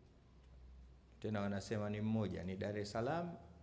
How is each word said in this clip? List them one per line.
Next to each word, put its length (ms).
tena 200
wanasema 500
ni 100
mmoja, 440
ni 120
Dar 220
es 140
Salaam 440